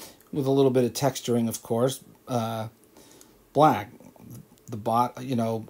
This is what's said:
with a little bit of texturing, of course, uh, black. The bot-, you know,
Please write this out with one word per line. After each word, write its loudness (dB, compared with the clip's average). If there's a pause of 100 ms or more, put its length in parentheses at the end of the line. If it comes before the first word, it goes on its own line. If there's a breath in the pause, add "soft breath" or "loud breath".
(320 loud breath)
with -2
a 0
little 6
bit 2
of -2
texturing, -2
of -8
course, -2 (240)
uh, -4 (840 loud breath)
black. 4 (760)
The -10
bot-, 0
you -4
know, -2